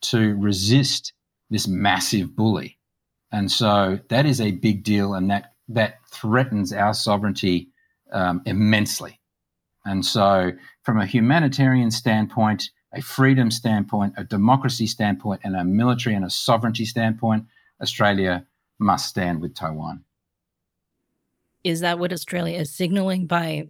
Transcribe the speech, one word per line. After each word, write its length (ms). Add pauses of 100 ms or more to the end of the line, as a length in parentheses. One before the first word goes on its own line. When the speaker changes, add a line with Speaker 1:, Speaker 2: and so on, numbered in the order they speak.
Speaker 1:
to 340
resist 800 (380)
this 160
massive 680
bully. 420 (540)
And 200
so 480 (100)
that 180
is 120
a 120
big 320
deal, 320
and 160
that, 220 (140)
that 320 (120)
threatens 600
our 220
sovereignty, 760 (420)
um, 340
immensely. 760 (640)
And 200
so 460 (320)
from 160
a 80
humanitarian 800
standpoint, 800 (240)
a 80
freedom 480
standpoint, 680
a 60
democracy 640
standpoint, 580
and 120
a 80
military 520
and 100
a 40
sovereignty 560
standpoint, 600 (360)
Australia 640 (320)
must 300
stand 340
with 140
Taiwan. 480 (1600)
Speaker 2:
Is 160
that 180
what 160
Australia 460
is 160
signaling 500
by, 440